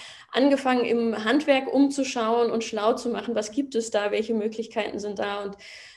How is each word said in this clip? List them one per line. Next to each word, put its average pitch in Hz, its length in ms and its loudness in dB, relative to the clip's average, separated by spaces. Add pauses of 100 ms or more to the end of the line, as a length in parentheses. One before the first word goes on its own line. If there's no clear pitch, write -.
(320)
angefangen, 262 540 4
im 226 380 0
Handwerk 262 500 2
umzuschauen 247 800 2
und 226 120 -2
schlau 214 300 0
zu 254 160 -4
machen, 220 260 -4
was 214 160 -4
gibt 277 240 -4
es 226 160 -2
da, 208 200 0
welche 220 220 -2
Möglichkeiten 220 640 -4
sind 202 200 -8
da 202 240 -4
und 196 140 -10 (400)